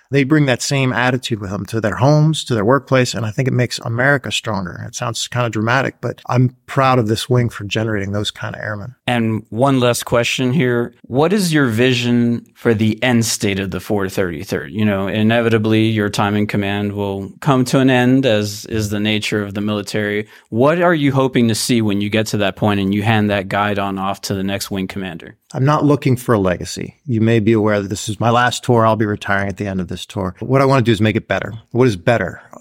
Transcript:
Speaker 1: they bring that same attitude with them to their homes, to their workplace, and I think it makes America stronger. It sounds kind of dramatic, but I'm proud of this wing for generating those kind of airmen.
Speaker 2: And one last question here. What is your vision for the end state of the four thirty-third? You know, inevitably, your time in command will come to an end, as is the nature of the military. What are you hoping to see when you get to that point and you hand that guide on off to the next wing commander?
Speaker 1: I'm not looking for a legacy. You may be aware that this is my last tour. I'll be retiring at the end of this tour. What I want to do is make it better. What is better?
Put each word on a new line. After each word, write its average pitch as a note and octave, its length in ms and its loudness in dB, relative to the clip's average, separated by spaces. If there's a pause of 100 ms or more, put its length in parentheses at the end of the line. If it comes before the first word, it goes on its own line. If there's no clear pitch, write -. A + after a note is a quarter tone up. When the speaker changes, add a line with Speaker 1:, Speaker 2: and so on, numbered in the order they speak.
(100)
Speaker 1:
they C#3 140 2
bring D3 220 4
that B2 160 0
same C3+ 280 0
attitude B2 480 0
with G2+ 120 -6
them G2 160 -6
to A2+ 160 -4
their G2+ 140 -2
homes, D3+ 480 4
to C3 100 -4
their G#2 100 2
workplace, C3 480 2
and A2 140 -6
I G#2+ 40 -6
think B2 160 -4
it B2+ 60 -2
makes B2 280 -2
America B2 520 0
stronger. G#2 560 -6
It A#2+ 60 -14
sounds - 340 -6
kind B2 160 -2
of A2+ 80 -2
dramatic, A#2 480 0
but - 240 -8
I'm B2+ 400 2
proud C3 340 2
of A2 100 0
this A2 200 -2
wing B2 220 2
for - 140 -12
generating G#2 480 -4
those G#2 180 -4
kind A2 260 -10
of G2 60 -12
airmen. G#2+ 320 -10 (120)
Speaker 2:
And A2+ 440 0
one B2+ 300 2
last A#2+ 240 2
question B2 500 0
here. A#2+ 480 0
What D#3 320 0
is F#3 180 0
your D3 140 4
vision A#2+ 880 2
for - 180 2
the G#2+ 300 0
end A#2+ 240 2
state G2 340 -2
of G2 100 -4
the F#2 100 -6
four G2 280 -2
thirty-third? F2 640 -4
You G#2+ 140 0
know, G2 220 0
inevitably, A2 800 2
your G#2+ 200 0
time G#2 280 0
in G#2 100 0
command G2+ 460 -2
will G2 380 -6 (100)
come B2+ 260 2
to C#3 120 0
an C3+ 120 4
end, B2+ 340 4
as G#2 420 -2
is A2 220 -4
the G#2 120 -4
nature G#2+ 420 -2
of G2+ 100 -8
the G2+ 80 -8
military. G#2 680 -4 (220)
What C#3+ 320 2
are F3 140 4
you C#3+ 180 2
hoping C3 360 2
to A2 60 0
see A#2 280 0
when G2+ 180 0
you G2+ 80 -2
get G#2+ 200 0
to A2 100 -2
that G2 180 0
point G2+ 240 0
and G2 140 0
you G#2 80 0
hand G#2+ 260 2
that G2+ 200 -2
guide G2+ 300 -2
on G2 200 -4
off F#2+ 240 -6
to - 120 -6
the G2 80 -4
next G2 280 -6
wing F#2+ 180 -4
commander? F#2 480 -12 (180)
Speaker 1:
I'm C3 100 -2
not D3 220 2
looking C#3+ 300 2
for - 180 0
a G#2+ 40 4
legacy. F2+ 680 -4
You A2+ 160 0
may A2+ 180 4
be A2 140 4
aware G#2 260 2
that G2 80 -4
this G2+ 220 -6
is G#2 100 -6
my A2+ 80 2
last A#2+ 340 2
tour. A#2 220 4
I'll A2 120 4
be A2 100 0
retiring G2 420 -2
at F#2+ 80 -8
the G#2 100 -6
end F#2+ 140 -4
of E2+ 80 -6
this F#2 160 -10
tour. F#2 360 -6
What C3 200 0
I C#3 60 2
want C3+ 140 4
to A2+ 40 2
do A#2 80 4
is G2 80 0
make G#2+ 160 2
it A2 100 -4
better. F#2+ 280 -4 (160)
What B2+ 180 4
is G#2 80 0
better? G2 460 -2 (180)